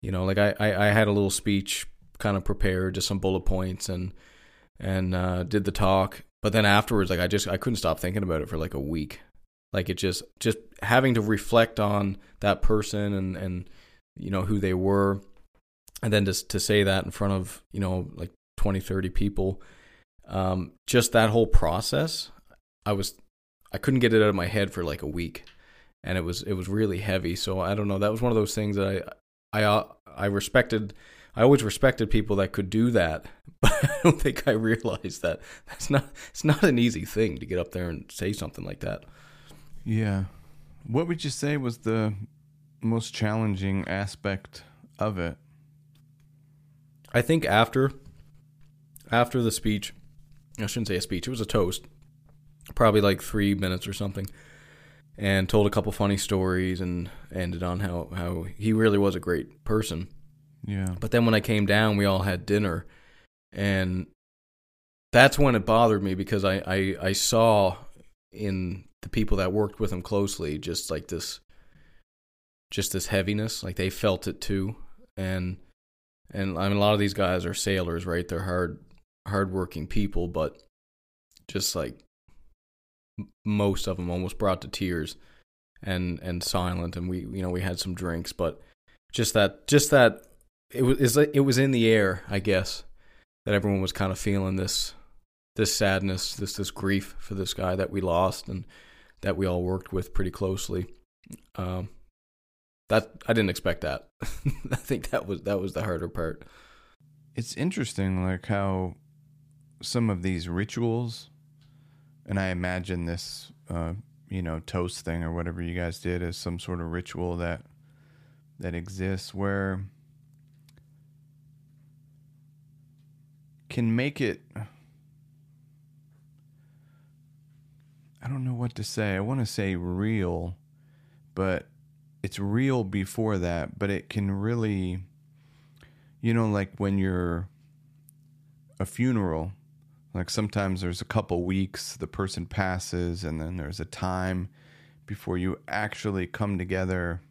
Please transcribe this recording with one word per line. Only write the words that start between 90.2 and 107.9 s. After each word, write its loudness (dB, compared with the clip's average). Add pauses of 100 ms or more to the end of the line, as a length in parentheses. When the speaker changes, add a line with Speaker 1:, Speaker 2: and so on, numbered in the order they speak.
Speaker 1:
it -2
was, 4
it 4
was 4
in 4
the 4
air, 4
I -2
guess, 0 (640)
that 0
everyone 2
was -2
kinda -2
feeling 0
this, -2 (600)
this 0
sadness, 0
this, -6
this -6
grief -2
for -8
this -4
guy -2
that -2
we -4
lost 0
and -8 (560)
that -2
we 0
all 0
worked -4
with -4
pretty 2
closely. -4 (680)
Um, -6 (1000)
that, 2 (160)
I 4
didn't 4
expect -2
that. -6
<laughs> -14 (500)
I -2
think -4
that -2
was, -6
that 0
was -6
the -4
harder -4
part. -6 (920)
Speaker 2:
It's -8
interesting, -2